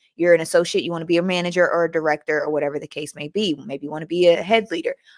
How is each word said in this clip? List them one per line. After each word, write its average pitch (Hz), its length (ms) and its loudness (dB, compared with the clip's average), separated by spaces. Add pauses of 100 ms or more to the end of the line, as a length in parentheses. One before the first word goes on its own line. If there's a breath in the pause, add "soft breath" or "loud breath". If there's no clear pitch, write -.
(140)
you're 170 200 6
an 165 80 4
associate, 175 420 0
you 175 80 -6
wanna 165 140 -8
be 170 100 2
a 170 60 2
manager 175 460 0
or 170 160 2
a 165 60 -2
director 156 500 -2
or 143 100 -4
whatever 143 280 -2
the - 80 -10
case 147 280 -12
may 147 140 -12
be. 190 260 -2
Maybe 135 320 -10
you 151 40 -10
wanna 156 160 -10
be 175 220 4
a 170 140 4
head 214 280 2
leader. 165 240 -4 (240 soft breath)